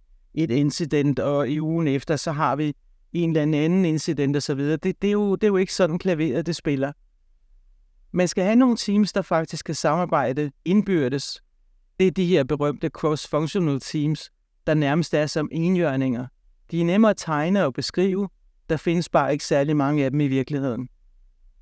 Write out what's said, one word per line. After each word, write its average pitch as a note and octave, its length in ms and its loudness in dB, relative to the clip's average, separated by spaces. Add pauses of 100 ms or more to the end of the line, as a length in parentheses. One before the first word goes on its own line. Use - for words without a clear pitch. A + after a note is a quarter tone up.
(340)
et D#3 180 0
incident, C#3+ 680 0
og C#3+ 300 0
i D3+ 120 -2
ugen D#3+ 260 0
efter, C#3 280 0
så E3 160 -4
har C#3+ 240 0
vi D3+ 180 -2 (400)
en E3 160 0
eller D#3 120 2
anden D#3 440 2
incident D3 500 0
og C#3+ 80 -2
så D3 120 -4
videre. C#3+ 220 -2
Det, F#3 240 -4
det G3 60 0
er G3+ 40 2
jo, G#3 240 0
det F#3+ 80 -4
er G#3+ 40 4
jo G3+ 100 2
ikke F#3 160 0
sådan, F3 260 0
klaveret D#3 460 0
det E3+ 100 -4
spiller. C#3+ 360 -2 (1200)
Man F3+ 160 2
skal F#3 160 -2
have G#3 120 2
nogle A#3+ 220 4
teams, G3+ 360 0
der G3+ 80 -2
faktisk E3 440 -4
kan D#3+ 100 -6
samarbejde D3 760 0 (140)
indbyrdes. E3 800 0 (560)
Det F#3 80 4
er F3 40 2
de F3+ 140 0
her E3+ 180 4
berømte D3 460 -2
cross-functional D3+ 880 -2
teams, D3+ 520 -4 (360)
der D#3+ 60 4
nærmest D3+ 400 0
er D3+ 120 2
som D3+ 260 -4
enhjørninger. C3+ 760 0 (440)
De E3 100 -2
er E3+ 40 0
nemme G#3 240 4
at G3 80 2
tegne E3 480 0
og C3 80 0
beskrive. F#3 560 -2 (400)
Der D#3+ 80 0
findes E3+ 320 -2
bare C#3+ 240 2
ikke D3 120 -4
særlig D3+ 320 2
mange C#3+ 280 0
af C3 60 -2
dem D3 80 0
i D3 80 2
virkeligheden. C3+ 640 -2 (720)